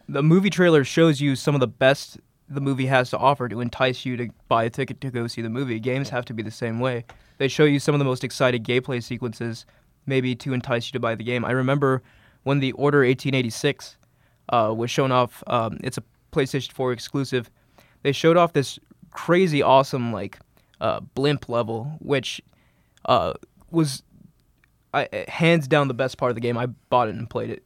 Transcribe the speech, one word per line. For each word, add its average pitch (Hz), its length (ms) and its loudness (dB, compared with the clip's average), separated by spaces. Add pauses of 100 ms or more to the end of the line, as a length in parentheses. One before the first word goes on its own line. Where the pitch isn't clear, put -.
the 143 140 -2
movie 180 280 6
trailer 165 340 4
shows 160 360 4
you 143 140 0
some 143 200 -2
of 143 60 2
the 123 80 2
best - 500 0 (300)
the 139 120 -8
movie 135 260 -2
has 127 240 2
to - 80 -2
offer 131 300 2
to 113 120 -6
entice 123 440 -2
you 127 140 -4
to 123 100 -6 (200)
buy 113 160 2
a 117 60 -2
ticket 131 300 -8
to 135 100 -8
go 120 160 -4
see 117 140 -10
the 117 80 -6
movie. 120 320 -6
Games 127 300 -4
have 123 160 -6
to 120 80 -12
be 113 80 -6
the 107 80 -8
same 113 280 -6
way. 120 260 -2 (340)
They 135 100 0
show 151 160 2
you 143 160 4
some 147 140 2
of 143 40 2
the 143 60 2
most 127 180 -2
exciting 123 400 0
gameplay 123 400 -2
sequences, 117 640 -8 (400)
maybe 131 320 0
to 135 160 -6
entice 120 340 -2
you - 60 -14
to 127 80 -4
buy 117 140 0
the 110 100 -10
game. 120 180 -2
I 117 100 -2
remember 131 500 2 (400)
when 139 180 2
the 131 120 0
Order 143 300 4
eighteen 131 320 2
eighty-six, 131 600 -2 (540)
uh, 113 260 2
was 117 140 -4
shown 135 200 0
off, 127 360 0
um, 113 360 -2
it's - 140 -6
a 113 60 -10 (300)
PlayStation 135 380 -2
four 127 220 -4
exclusive, 127 580 -6 (520)
they 143 100 0
showed 165 240 4
off 170 160 4
this - 260 -2 (320)
crazy 170 520 2
awesome, 131 500 2
like, 101 260 -8 (440)
uh, 98 180 -2
blimp 143 480 -2
level, 117 520 -4
which, - 420 -4 (640)
uh, 95 260 2 (380)
was, 160 320 -2 (920)
I, - 160 -2 (200)
hands 165 380 2
down 143 220 2
the 127 60 -2
best 131 240 -4
part 127 120 0
of 117 40 0
the 117 80 -8
game. 120 160 -2
I 123 80 -2
bought 123 420 0
it 104 60 -6
and 117 140 -10
played 113 200 -6
it. - 180 -10